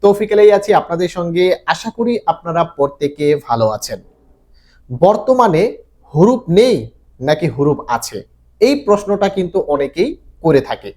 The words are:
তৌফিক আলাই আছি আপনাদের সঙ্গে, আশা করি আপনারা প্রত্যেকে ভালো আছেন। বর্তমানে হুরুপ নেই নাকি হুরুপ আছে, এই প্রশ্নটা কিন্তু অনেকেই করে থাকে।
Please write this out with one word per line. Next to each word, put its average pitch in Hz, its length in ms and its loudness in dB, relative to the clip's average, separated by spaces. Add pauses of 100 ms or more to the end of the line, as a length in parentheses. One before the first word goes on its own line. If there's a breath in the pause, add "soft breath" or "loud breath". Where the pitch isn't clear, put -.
তৌফিক 202 320 2
আলাই 208 200 6
আছি 202 220 2
আপনাদের 170 340 -2
সঙ্গে, 175 480 -2 (100)
আশা 165 240 -4
করি 233 360 -4
আপনারা 165 380 -2
প্রত্যেকে 147 840 -2
ভালো 113 200 0
আছেন। 107 300 -8 (960)
বর্তমানে 208 840 2 (380)
হুরুপ 214 340 4
নেই 175 420 2 (300)
নাকি 151 260 -2
হুরুপ 143 320 0 (100)
আছে, 117 400 -8 (320)
এই 254 140 4 (100)
প্রশ্নটা 202 440 0
কিন্তু 190 320 -4
অনেকেই 147 560 -4 (260)
করে 151 180 4
থাকে। 107 360 -10